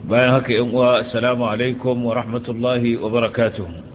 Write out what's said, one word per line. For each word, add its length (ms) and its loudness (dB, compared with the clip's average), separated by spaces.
Bayan 320 4
haka, 160 -2
‘yan 160 0
uwa, 320 4
assalamu 480 -2
alaikum 560 -2
wa 80 0
rahmatullahi 800 -2
wa 160 -4
barakatuh. 560 0